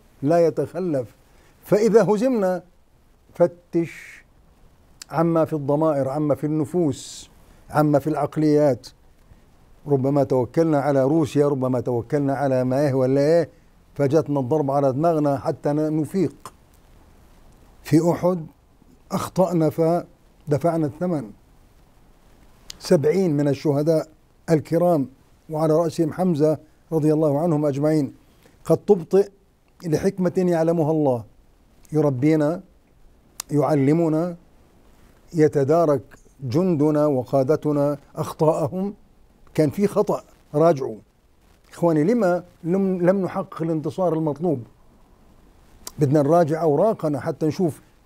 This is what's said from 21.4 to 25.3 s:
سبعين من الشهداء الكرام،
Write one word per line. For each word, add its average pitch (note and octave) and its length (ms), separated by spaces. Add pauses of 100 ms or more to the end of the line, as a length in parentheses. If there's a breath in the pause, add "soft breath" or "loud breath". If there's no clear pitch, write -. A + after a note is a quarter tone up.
سبعين E3 580
من C#3+ 120
الشهداء D3+ 600 (420)
الكرام، E3 580 (420)